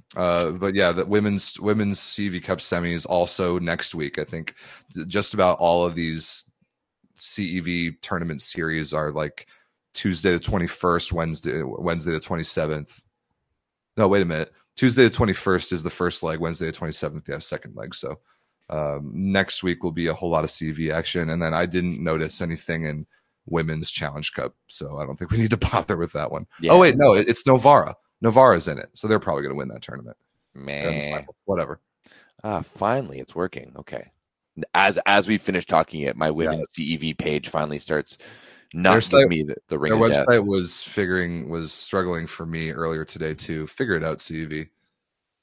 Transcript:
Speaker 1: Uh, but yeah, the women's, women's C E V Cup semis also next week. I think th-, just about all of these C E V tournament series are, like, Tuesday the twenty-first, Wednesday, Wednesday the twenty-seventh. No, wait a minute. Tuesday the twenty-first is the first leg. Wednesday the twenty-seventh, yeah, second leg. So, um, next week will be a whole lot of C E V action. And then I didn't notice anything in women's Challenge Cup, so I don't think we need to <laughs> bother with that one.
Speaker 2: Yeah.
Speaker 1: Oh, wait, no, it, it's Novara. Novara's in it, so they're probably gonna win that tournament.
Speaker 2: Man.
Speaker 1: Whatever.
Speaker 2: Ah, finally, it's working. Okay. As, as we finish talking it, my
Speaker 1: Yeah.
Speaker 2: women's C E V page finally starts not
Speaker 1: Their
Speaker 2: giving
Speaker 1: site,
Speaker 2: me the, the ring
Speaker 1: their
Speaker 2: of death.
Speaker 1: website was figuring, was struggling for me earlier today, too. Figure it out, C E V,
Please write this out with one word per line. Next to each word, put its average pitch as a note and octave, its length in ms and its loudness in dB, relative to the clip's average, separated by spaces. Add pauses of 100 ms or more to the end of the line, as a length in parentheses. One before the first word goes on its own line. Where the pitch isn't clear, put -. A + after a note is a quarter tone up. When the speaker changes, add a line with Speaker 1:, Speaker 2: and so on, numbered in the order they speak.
(160)
Speaker 1:
Uh, F2 360 2
but F#2+ 240 -4
yeah, F#2 160 4
the F2 140 -2
women's, G#2 540 0
women's G#2 400 0
C - 260 -2
E G2+ 40 -4
V F2+ 100 -6
Cup F2+ 200 -4
semis F2 500 -2
also F2 500 0
next E2 360 -4
week. D2+ 240 -6
I D2+ 40 -4
think D#2+ 320 -10 (380)
th-, D#2+ 140 -8
just G2 260 -2
about F#2 240 4
all F2 280 4
of E2+ 100 -4
these D#2+ 500 -4 (720)
C - 280 -4
E F2 160 -4
V E2+ 300 -4 (100)
tournament E2+ 400 -6
series D#2+ 520 -4
are, D2+ 180 -2
like, D2+ 360 -8 (460)
Tuesday F#2 400 2
the F2 60 2
twenty-first, F2 760 0
Wednesday, D#2+ 500 -2
Wednesday E2+ 480 -2
the D#2+ 80 -2
twenty-seventh. D#2 840 -4 (960)
No, G#2+ 100 6
wait G2 140 4
a F#2 40 0
minute. D#2+ 260 -4 (240)
Tuesday B2+ 280 6
the A2+ 60 10
twenty-first F#2+ 600 2
is F2 100 -2
the E2 80 -6
first - 320 -2
leg. D#2+ 180 -4
Wednesday E2 280 -4
the E2 40 -4
twenty-seventh, D#2 560 -8
yeah, C#2+ 120 -8
second A#1 360 -8
leg. A1 200 -10
So, - 240 -8 (500)
um, D2 440 -6
next G2 500 0
week F2+ 200 -2
will E2+ 100 -2
be E2 140 0
a D#2+ 60 0
whole E2+ 160 -4
lot D#2+ 140 2
of D#2 80 -4
C - 160 -4
E D#2 40 -2
V D#2 200 -4
action. E2 400 -2
And F2 100 -2
then D#2+ 120 -2
I F2 120 0
didn't F2 380 -2
notice D#2+ 380 -2
anything E2 420 -6
in D2+ 240 -8 (400)
women's D#2+ 440 -2
Challenge D2 420 -6
Cup, B1+ 220 -6 (100)
so C#2+ 320 -8
I D2 80 -6
don't C#2 120 -10
think F2+ 120 -10
we A2+ 80 2
need A2+ 140 2
to A2+ 60 2
<laughs> - 140 -2
bother F#2+ 260 0
with E2+ 160 -4
that D2 180 -4
one. - 160 -8 (120)
Speaker 2:
Yeah. E2+ 140 4
Speaker 1:
Oh, F3 60 10
wait, D#3 180 8
no, C#3 160 8
it, G#2 160 6
it's - 160 0
Novara. C3 500 6 (240)
Novara's A2+ 480 8
in D2 120 -4
it, - 140 -12
so - 140 -6
they're G#2+ 120 4
probably D2 240 -2
gonna C#2 120 -4
win C2+ 120 -6
that A#1 160 -12
tournament. B1+ 340 -14 (380)
Speaker 2:
Man. D2 720 -6 (180)
Speaker 1:
Whatever. E2 340 -4 (640)
Speaker 2:
Ah, G2+ 200 -4
finally, G2+ 560 -2
it's - 160 -16
working. C2 420 -6
Okay. B1 340 -14 (640)
As, F#2+ 320 4
as G2+ 220 4
we G#2+ 100 2
finish F#2 300 -2
talking D#2+ 340 0
it, C#2 160 -4
my D#2 80 0
Speaker 1:
Yeah. D#2 60 2
Speaker 2:
women's D#2 400 -2
C E2 120 -6
E D#2 140 -2
V D2+ 160 -4
page D2+ 360 -4
finally D2+ 280 -2
starts D2 400 -4 (560)
not F#2 200 4
Speaker 1:
Their F#2 80 6
Speaker 2:
giving - 80 -2
Speaker 1:
site, C#3 180 8
Speaker 2:
me D#2+ 160 0
the, D2 120 -6 (120)
the D#2+ 100 -4
ring D2+ 160 2
Speaker 1:
their A2+ 100 6
Speaker 2:
of A2+ 80 6
death. C#3 140 2
Speaker 1:
website A#2 200 6
was F#2+ 360 0
figuring, F2+ 680 -2
was D#2+ 220 -6
struggling F2+ 540 -2
for E2 220 -10
me D#2+ 240 -4
earlier D#2+ 340 -4
today, D#2+ 300 -6
too. D#2 320 -8
Figure A2+ 280 -2
it D#2+ 80 -2
out, D#2+ 180 -4
C D#2+ 200 -6
E D#2 40 -6
V, D#2 200 -8 (760)